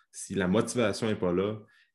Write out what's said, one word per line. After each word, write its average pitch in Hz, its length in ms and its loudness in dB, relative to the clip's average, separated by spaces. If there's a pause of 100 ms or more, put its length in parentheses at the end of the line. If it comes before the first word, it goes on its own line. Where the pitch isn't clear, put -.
(100)
si - 240 -12
la 92 140 0
motivation 113 600 2
n'est 107 80 0
pas 90 160 0
là, 104 260 0 (360)